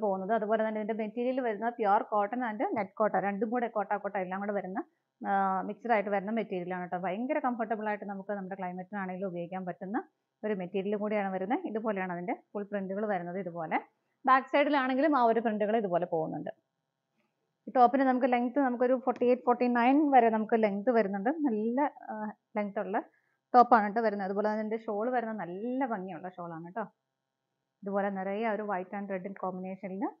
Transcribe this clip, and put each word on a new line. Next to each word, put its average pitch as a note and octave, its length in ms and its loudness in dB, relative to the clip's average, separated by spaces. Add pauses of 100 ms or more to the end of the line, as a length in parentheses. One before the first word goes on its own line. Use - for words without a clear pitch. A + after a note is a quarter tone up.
പോകുന്നത്. F#3+ 340 0
അതുപോലെ G#3+ 300 0
തന്നെ G#3+ 140 -4
ഇതിന്റെ G#3+ 200 -4
material A#3+ 460 -2
വരുന്നത് A3 320 -2
pure G#3+ 240 4 (100)
cotton G#3 360 0
and G#3+ 120 -4 (160)
net G3 240 -4
കോട്ട, G#3 140 2 (120)
രണ്ടും G3+ 280 -2
കൂടെ A#3 220 0
കോട്ട G3+ 140 -2 (120)
കോട്ട G3+ 120 -6 (100)
എല്ലാം F#3 180 -6
കൂടെ G#3 160 -2
വരുന്ന, F#3 200 -6 (420)
ആ, G3+ 120 -2 (340)
മിക്സ്ഡ് A3+ 280 -2
ആയിട്ട് G3+ 180 0
വരുന്ന G3 260 -2
material F#3 380 -4
ആണ് F3+ 140 -6
ട്ടോ. F#3 140 -2
ഭയങ്കര A#3+ 400 -2
comfortable A3+ 440 -2
ആയിട്ട് G#3 220 -4
നമുക്ക് G3 260 -8
നമ്മുടെ F#3 220 -8
ക്ലൈമറ്റിനാണെങ്കിലും F#3 720 -6
ഉപയോഗിക്കാൻ F3 360 -8
പറ്റുന്ന F#3 300 -6 (480)
ഒരു G#3+ 160 -2
material F#3+ 420 -2
കൂടിയാണ് G#3 320 -2
വരുന്നത്. G#3 340 -2
ഇതുപോലെയാണ് G3 460 -2
അതിന്റെ F3+ 180 -4 (180)
full G3+ 200 -6
പ്രിന്റുകൾ G3 320 -4 (100)
വരുന്നത്. F3 300 -4
ഇതുപോലെ E3+ 340 -2 (520)
Back C4 240 6
സൈഡിലാണെങ്കിലും C#4 640 4
ആ - 20 4 (100)
ഒരു A3+ 140 2
പ്രിന്റുകൾ G#3+ 360 2
ഇതുപോലെ F3 320 0
പോകുന്നുണ്ട്. D#3+ 380 -4 (1160)
ഈ G#3+ 100 -10
ടോപ്പിന് B3+ 320 6
നമുക്ക് B3+ 240 2
length B3 320 0
നമുക്കൊരു B3 400 2
ഫോർട്ടി B3 240 0
എയ്റ്റ്, B3+ 180 2
ഫോർട്ടി A#3+ 200 4 (100)
നയൻ B3+ 200 6 (180)
വരെ A#3 200 8
നമുക്ക് A3 300 2
length G3+ 320 0
വരുന്നുണ്ട്. G3 340 2 (160)
നല്ല, A3+ 320 0 (320)
ആ, A3 40 -10 (440)
length G#3 240 -4
ഉള്ള G3 160 -2 (540)
ടോപ്പാണ് A#3 420 8
ട്ടോ A#3 120 2
വരുന്നത്. G3+ 220 -2
അതുപോലെ G#3 220 0
തന്നെ G#3+ 140 -2
ഇതിന്റെ A3+ 200 -4
shawl A3 300 -2
വരുന്നത് A3 280 -4
നല്ല A#3 500 -4
ഭംഗിയുള്ള F#3 440 -8
shawl F3 220 -8
ആണ് E3+ 180 -12
ട്ടോ. G#3 80 -2 (960)
ഇതുപോലെ G3+ 340 0
നിറയെ G3 320 -4
ആ - 80 0
ഒരു G#3+ 120 -6
white F#3 280 -4
and G3+ 160 -8
red F#3 120 -4 (160)
combination-ിൽ F#3 600 -6 (180)